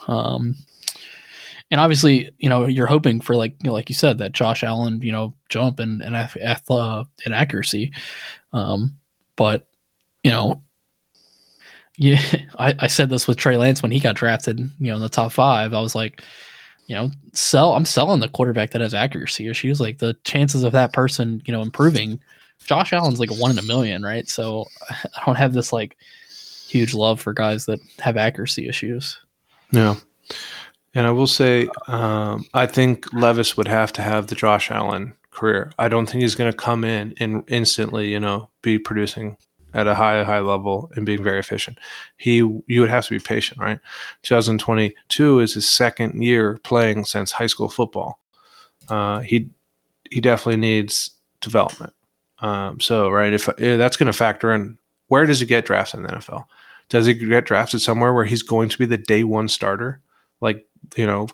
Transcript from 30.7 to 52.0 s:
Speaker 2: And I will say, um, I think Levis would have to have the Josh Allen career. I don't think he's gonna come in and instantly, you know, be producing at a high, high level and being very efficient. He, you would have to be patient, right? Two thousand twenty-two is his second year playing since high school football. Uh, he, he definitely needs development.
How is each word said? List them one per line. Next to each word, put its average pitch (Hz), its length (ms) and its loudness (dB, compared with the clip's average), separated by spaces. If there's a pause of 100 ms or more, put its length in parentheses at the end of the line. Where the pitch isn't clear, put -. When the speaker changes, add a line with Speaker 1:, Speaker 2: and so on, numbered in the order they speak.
Speaker 2:
And 123 100 2
I 117 60 2
will 131 160 2
say, 123 420 2 (180)
um, 107 580 -2 (100)
I 127 100 4
think 127 480 0
Levis 117 420 2
would 107 120 -2
have 110 260 0
to - 80 -8
have 107 240 -2
the - 80 -10
Josh 104 380 0
Allen 104 420 -6 (160)
career. 107 480 -2
I 117 100 0
don't 113 200 0
think 127 160 -2
he's 117 100 2
gonna 117 180 0
come 117 320 -2
in 110 360 -4
and 110 280 -4
instantly, 110 640 -2
you 104 100 -2
know, 104 300 -4 (140)
be 110 160 2
producing 107 580 -6 (380)
at 107 100 0
a 104 80 2
high, 107 300 2
high 104 160 0
level 98 560 -2
and 107 100 -4
being 104 180 -2
very 98 140 0
efficient. 107 400 -6 (400)
He, 120 200 2
you 117 440 2
would 113 80 4
have 120 160 0
to - 60 -14
be 107 80 -4
patient, - 400 -6
right? 104 200 -6 (440)
Two - 100 0
thousand 110 260 2
twenty-two 117 840 2
is 113 120 0
his - 160 -2
second 117 540 0
year 113 400 2
playing 110 420 2
since 101 260 -4
high - 140 -4
school 110 240 -2
football. - 500 -4 (680)
Uh, 104 300 -2
he, 113 320 -2 (580)
he 127 100 -6
definitely 117 400 2
needs 110 520 0 (280)
development. - 540 -2 (460)